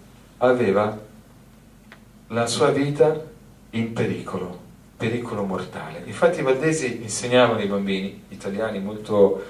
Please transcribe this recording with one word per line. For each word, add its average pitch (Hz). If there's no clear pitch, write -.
aveva 107
la 113
sua 143
vita 143
in 113
pericolo, 90
pericolo 113
mortale. -
Infatti -
i -
valdesi 131
insegnavano 120
ai 101
bambini 98
italiani 104
molto 104